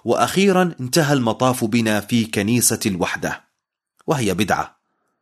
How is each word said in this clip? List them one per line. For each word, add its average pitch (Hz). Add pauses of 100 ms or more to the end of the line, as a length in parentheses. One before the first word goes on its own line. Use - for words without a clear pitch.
وأخيرا 180
انتهى 143
المطاف 123
بنا 110
في 113
كنيسة 110
الوحدة، 87 (640)
وهي 120
بدعة. 87 (400)